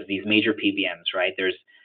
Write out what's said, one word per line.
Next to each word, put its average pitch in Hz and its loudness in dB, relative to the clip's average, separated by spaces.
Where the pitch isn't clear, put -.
these 98 -4
major 104 4
P 101 0
B 95 -2
Ms, 85 -8
right? 92 0
There's 92 0